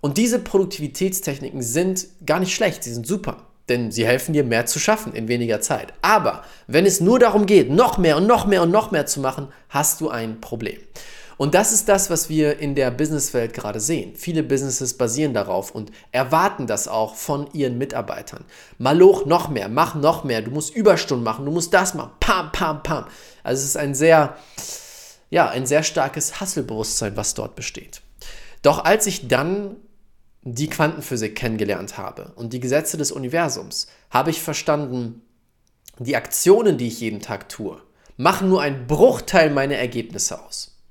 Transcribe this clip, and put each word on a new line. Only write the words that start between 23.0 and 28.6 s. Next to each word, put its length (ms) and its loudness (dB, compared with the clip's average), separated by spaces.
Also 160 -2
es 100 -4
ist 60 -2
ein 180 -2
sehr, 420 6
ja, 180 4
ein 180 -4
sehr 160 2
starkes 580 -4
Hustle-Bewusstsein, 760 -6
was 180 -4
dort 220 -10
besteht. 460 -14